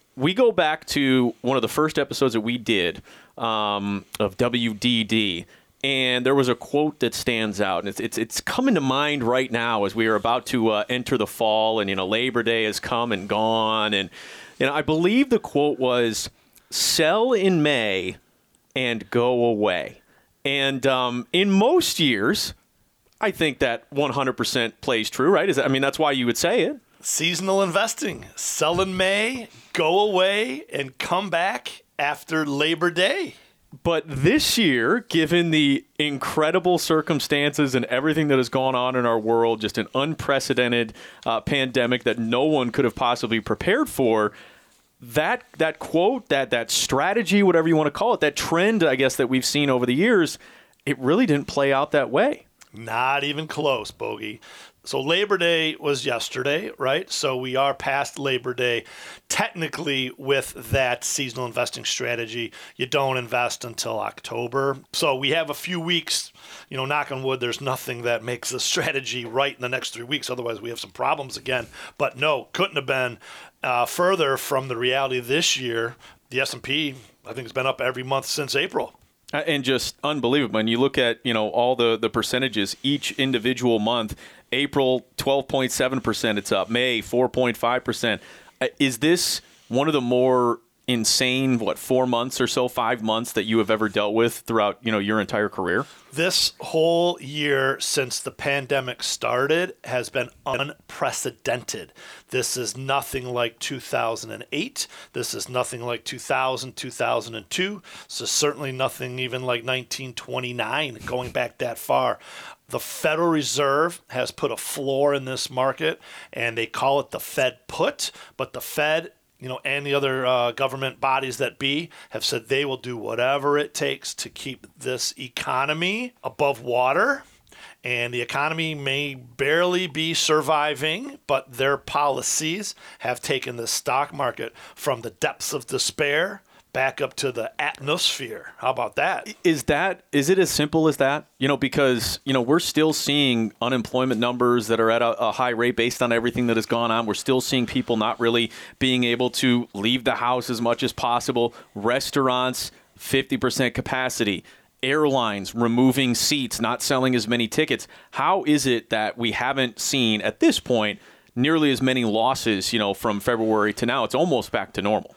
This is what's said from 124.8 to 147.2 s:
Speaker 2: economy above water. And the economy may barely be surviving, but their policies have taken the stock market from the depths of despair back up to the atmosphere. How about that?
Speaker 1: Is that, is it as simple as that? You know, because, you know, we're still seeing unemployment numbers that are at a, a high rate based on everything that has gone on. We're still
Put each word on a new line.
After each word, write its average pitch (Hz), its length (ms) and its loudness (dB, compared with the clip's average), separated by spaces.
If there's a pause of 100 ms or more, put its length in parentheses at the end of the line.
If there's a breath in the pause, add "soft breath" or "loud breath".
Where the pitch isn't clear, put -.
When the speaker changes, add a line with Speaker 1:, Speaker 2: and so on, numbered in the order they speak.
Speaker 2:
economy 156 960 -4 (100)
above 139 360 0
water. 143 640 2 (640 loud breath)
And 120 280 -4
the 120 100 -2
economy 156 520 -2
may 139 400 -4
barely 170 720 0
be 160 260 -2
surviving, 156 1160 0
but 135 240 0
their 135 240 2
policies 147 1000 -2 (240 loud breath)
have 123 220 -4
taken 131 340 -4
the 117 140 -6
stock 139 440 -2
market 127 400 -4 (220 loud breath)
from 127 280 -2
the 113 80 -8
depths - 420 -4
of 139 160 -6
despair 151 720 -2 (300 soft breath)
back 131 280 -2
up 131 140 -4
to 135 180 -2
the 117 260 -6
atmosphere. 139 1000 -4
How 127 120 0
about 120 260 -4
that? 180 460 -2
Speaker 1:
Is 156 200 2
that, 160 400 0 (100)
is 143 160 2
it 185 100 6
as 180 120 4
simple 156 380 2
as 147 100 2
that? 143 280 2 (120)
You 131 100 0
know, 143 80 4
because, 131 680 2
you 135 80 0
know, 131 80 4
we're 139 160 4
still 156 340 2
seeing 135 720 2
unemployment 127 580 0
numbers 120 460 2
that 110 120 2
are 113 120 4
at 117 100 4
a, 117 180 2
a 110 140 0
high 123 180 0
rate 120 240 2
based 117 280 0
on 117 100 2
everything 120 360 2
that 113 100 4
has 110 80 -2
gone 117 240 0
on. 113 160 0
We're 104 80 -2
still 131 260 2